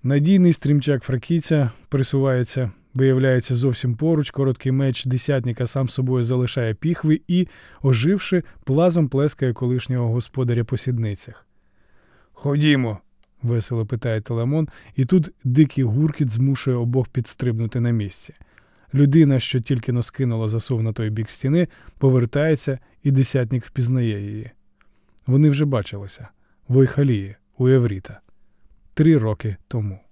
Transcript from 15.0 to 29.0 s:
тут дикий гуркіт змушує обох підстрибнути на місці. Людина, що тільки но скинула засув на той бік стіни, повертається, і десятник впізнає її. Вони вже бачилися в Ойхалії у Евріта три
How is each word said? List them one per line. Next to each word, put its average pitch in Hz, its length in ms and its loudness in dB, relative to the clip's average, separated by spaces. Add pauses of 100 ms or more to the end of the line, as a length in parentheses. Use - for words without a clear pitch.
тут 165 260 2 (140)
дикий 135 400 2
гуркіт 135 460 0
змушує 127 460 -2
обох 120 320 -2
підстрибнути 117 720 -4
на 120 100 0
місці. 104 440 -6 (600)
Людина, 139 460 6
що 123 200 -4
тільки 120 320 -2
но 120 100 -2
скинула 113 460 -4
засув 113 340 -4
на 113 100 -2
той 110 180 -4
бік 107 200 -6
стіни, 156 380 0 (300)
повертається, 135 800 0 (240)
і 143 80 0
десятник 131 540 0
впізнає 120 560 -2
її. 104 300 -10 (760)
Вони 143 240 4
вже 143 140 0
бачилися 104 640 -6 (400)
в 123 80 2
Ойхалії 127 600 2 (220)
у 127 100 2
Евріта 120 520 0 (760)
три 156 240 4